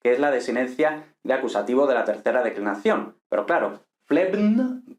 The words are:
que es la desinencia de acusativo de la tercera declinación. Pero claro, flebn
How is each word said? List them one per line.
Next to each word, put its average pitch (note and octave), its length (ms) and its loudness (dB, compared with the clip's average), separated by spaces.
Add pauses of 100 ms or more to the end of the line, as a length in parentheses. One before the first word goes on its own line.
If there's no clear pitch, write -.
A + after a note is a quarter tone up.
que A#2+ 100 2
es B2 60 4
la C#3+ 120 2
desinencia C3 720 -2 (180)
de C3 100 -2
acusativo C3 540 0
de C3+ 80 2
la A2+ 100 0
tercera A2+ 380 0
declinación. G#2 760 -2 (120)
Pero - 180 -2
claro, - 340 -2 (260)
flebn G#3 800 0 (140)